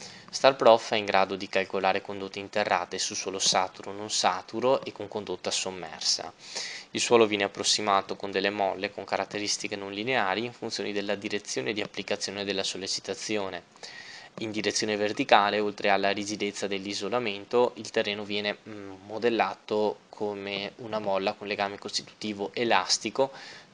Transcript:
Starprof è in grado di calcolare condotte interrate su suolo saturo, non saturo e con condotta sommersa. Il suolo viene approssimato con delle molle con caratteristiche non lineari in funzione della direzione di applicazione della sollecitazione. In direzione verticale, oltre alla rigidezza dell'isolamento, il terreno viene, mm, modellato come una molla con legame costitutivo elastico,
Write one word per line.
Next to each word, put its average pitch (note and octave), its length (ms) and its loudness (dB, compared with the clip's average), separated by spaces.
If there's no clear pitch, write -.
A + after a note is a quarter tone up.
Starprof C3 640 8
è A#2 40 4
in G#2 80 2
grado G2 320 2
di F#2+ 120 -6
calcolare F#2+ 540 2
condotte G2 360 -8
interrate G2 600 0
su - 160 -4
suolo F#2+ 240 -4
saturo, F#2+ 540 0
non G#2 180 -8
saturo A2+ 720 2
e - 100 -8
con G#2 160 -8
condotta F#2+ 420 -6
sommersa. F2 840 -4
Il A2 100 -2
suolo A#2 260 8
viene G2+ 180 2
approssimato G2+ 720 2
con G2+ 140 -8
delle G2 200 2
molle G2 400 0
con G2+ 140 -10
caratteristiche G#2 720 -4
non G2 160 -8
lineari G#2+ 520 0
in A#2+ 80 -8
funzione G#2 400 -6
della G2+ 220 -2
direzione G#2 580 -4
di G#2 80 -4
applicazione G2+ 640 -4
della G2 200 -2
sollecitazione. F#2+ 1000 -4
In A2+ 120 -4
direzione G#2+ 440 0
verticale, G#2 640 4
oltre G#2 320 2
alla G2 200 4
rigidezza G2+ 580 -2
dell'isolamento, G2+ 1080 0
il A2 160 -10
terreno G#2+ 320 0
viene, G#2 360 -2
mm, G2+ 240 -12
modellato G#2+ 920 2
come G2+ 680 -6
una A2 240 -6
molla G2 320 0
con G#2 160 -10
legame G2+ 280 -2
costitutivo - 800 -6
elastico, A2+ 800 2